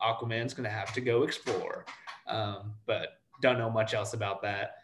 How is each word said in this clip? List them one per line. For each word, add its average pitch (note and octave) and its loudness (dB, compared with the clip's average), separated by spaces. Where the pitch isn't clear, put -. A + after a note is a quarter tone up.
Aquaman's A#2 -2
gonna A#2 -6
have G#2 -6
to C3 -2
go B2 8
explore. - -2
Um, G#2 -4
but G2+ -2
don't B2 6
know A2+ 0
much A2 2
else G#2+ -2
about G2+ -2
that. G2+ -4